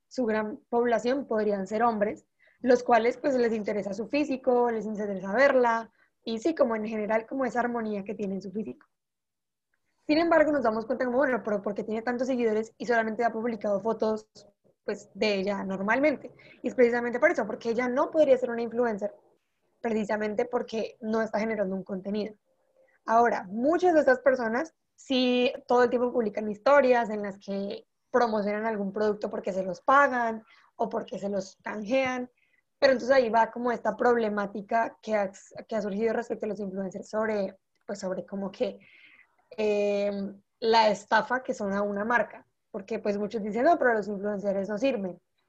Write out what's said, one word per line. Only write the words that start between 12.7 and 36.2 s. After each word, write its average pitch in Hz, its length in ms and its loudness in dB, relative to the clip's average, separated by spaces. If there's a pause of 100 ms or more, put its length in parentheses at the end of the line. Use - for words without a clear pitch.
y - 100 -12
solamente 226 380 0
ha 226 80 0
publicado 220 480 -4
fotos, 220 480 -2 (560)
pues, - 300 -10
de 208 200 0
ella 196 300 -2
normalmente? 214 680 0 (300)
Y 254 60 -4
es 202 60 -4
precisamente 240 440 2
por 311 120 6
eso, 254 160 -2
porque 233 240 -6
ella 240 180 0
no 262 220 0
podría 294 260 6
ser 254 140 0
una 233 120 -4
influencer, 226 520 -2 (640)
precisamente 214 640 -2
porque 226 560 -6
no 220 220 0
está 220 160 -2
generando 208 360 -2
un 185 100 -6
contenido. 202 500 -6 (720)
Ahora, 226 380 4
muchas 302 500 2
de 311 60 6
estas 262 200 6
personas 254 540 0 (200)
sí 247 580 2 (140)
todo 247 160 6
el 247 80 4
tiempo 247 220 0
publican 214 380 -2
historias 247 600 4
en 214 120 -4
las 202 160 -6
que 196 480 -8 (240)
promocionan 214 540 0
algún 202 280 -4
producto 214 360 -2
porque 196 240 -6
se 185 100 -2
los 185 200 -8
pagan 247 600 2 (340)
o 226 120 -2
porque 220 300 -8
se 190 100 -6
los 196 340 -6
canjean, 247 680 -4 (480)
pero 269 140 6
entonces 247 240 2
ahí 247 140 4
va 226 200 4
como 240 220 -2
esta 220 240 -2
problemática 220 1040 0
que 220 140 -4
ha, 202 180 0 (340)
que 226 100 -4
ha 208 60 -2
surgido 208 300 -2
respecto 226 320 -4